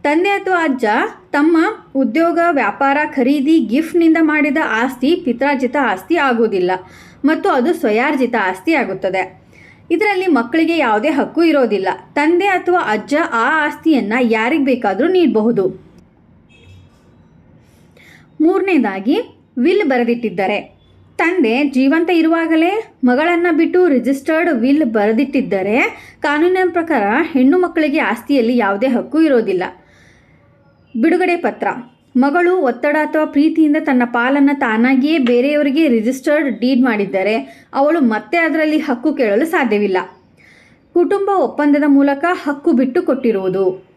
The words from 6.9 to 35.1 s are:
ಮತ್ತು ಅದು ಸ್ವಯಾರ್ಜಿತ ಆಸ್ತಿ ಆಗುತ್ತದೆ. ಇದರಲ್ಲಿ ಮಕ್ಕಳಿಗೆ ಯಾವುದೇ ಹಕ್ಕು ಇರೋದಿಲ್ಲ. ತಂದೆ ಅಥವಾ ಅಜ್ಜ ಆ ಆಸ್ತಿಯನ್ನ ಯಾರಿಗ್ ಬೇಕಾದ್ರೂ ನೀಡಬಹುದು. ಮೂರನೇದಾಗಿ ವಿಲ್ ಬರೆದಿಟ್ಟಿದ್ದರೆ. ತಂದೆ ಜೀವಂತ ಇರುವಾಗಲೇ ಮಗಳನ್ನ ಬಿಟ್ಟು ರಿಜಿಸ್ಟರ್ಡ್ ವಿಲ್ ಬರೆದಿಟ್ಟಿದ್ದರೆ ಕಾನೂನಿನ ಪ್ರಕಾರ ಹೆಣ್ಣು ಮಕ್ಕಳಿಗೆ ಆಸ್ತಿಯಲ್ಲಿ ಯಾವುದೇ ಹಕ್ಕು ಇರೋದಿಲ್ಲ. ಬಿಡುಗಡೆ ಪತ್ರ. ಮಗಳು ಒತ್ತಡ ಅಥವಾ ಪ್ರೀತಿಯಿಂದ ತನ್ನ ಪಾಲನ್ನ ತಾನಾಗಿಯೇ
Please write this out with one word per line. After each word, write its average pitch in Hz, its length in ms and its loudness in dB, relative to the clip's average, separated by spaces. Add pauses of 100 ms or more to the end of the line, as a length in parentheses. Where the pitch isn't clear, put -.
ಮತ್ತು 320 260 0
ಅದು 294 240 0
ಸ್ವಯಾರ್ಜಿತ 254 680 -2
ಆಸ್ತಿ 190 340 -2
ಆಗುತ್ತದೆ. 190 680 -4 (480)
ಇದರಲ್ಲಿ 381 360 0
ಮಕ್ಕಳಿಗೆ 320 500 0
ಯಾವುದೇ 233 320 0
ಹಕ್ಕು 302 340 -2
ಇರೋದಿಲ್ಲ. 233 460 2 (260)
ತಂದೆ 339 320 2
ಅಥವಾ 359 340 0
ಅಜ್ಜ 214 340 -4 (180)
ಆ 285 340 0
ಆಸ್ತಿಯನ್ನ 277 540 0
ಯಾರಿಗ್ 240 440 0
ಬೇಕಾದ್ರೂ 240 440 0
ನೀಡಬಹುದು. 233 560 2 (2750)
ಮೂರನೇದಾಗಿ 311 800 2 (380)
ವಿಲ್ 370 260 2
ಬರೆದಿಟ್ಟಿದ್ದರೆ. 233 920 -2 (420)
ತಂದೆ 302 460 0
ಜೀವಂತ 285 460 0
ಇರುವಾಗಲೇ 330 840 0 (120)
ಮಗಳನ್ನ 330 480 2
ಬಿಟ್ಟು 339 340 2
ರಿಜಿಸ್ಟರ್ಡ್ 285 640 0
ವಿಲ್ 277 340 0
ಬರೆದಿಟ್ಟಿದ್ದರೆ 220 920 -2 (440)
ಕಾನೂನಿನ 320 360 0 (120)
ಪ್ರಕಾರ 330 320 -2 (300)
ಹೆಣ್ಣು 277 260 4
ಮಕ್ಕಳಿಗೆ 320 400 0
ಆಸ್ತಿಯಲ್ಲಿ 240 580 0
ಯಾವುದೇ 202 300 0
ಹಕ್ಕು 240 340 -2
ಇರೋದಿಲ್ಲ. 208 440 0 (1400)
ಬಿಡುಗಡೆ 339 340 0
ಪತ್ರ. 214 300 -6 (500)
ಮಗಳು 349 400 2
ಒತ್ತಡ 294 460 -2
ಅಥವಾ 311 220 -2
ಪ್ರೀತಿಯಿಂದ 302 560 2
ತನ್ನ 262 240 0
ಪಾಲನ್ನ 262 480 2
ತಾನಾಗಿಯೇ 269 640 2